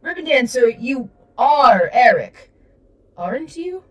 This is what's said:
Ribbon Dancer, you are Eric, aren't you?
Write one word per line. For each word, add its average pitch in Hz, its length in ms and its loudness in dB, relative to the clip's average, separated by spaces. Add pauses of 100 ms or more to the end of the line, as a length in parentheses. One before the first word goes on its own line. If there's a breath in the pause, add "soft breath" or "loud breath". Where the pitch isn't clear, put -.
Ribbon 330 240 -12
Dancer, 254 440 0
you 240 420 -6 (280)
are 240 540 4
Eric, - 580 0 (680)
aren't 233 400 -10
you? 359 340 -12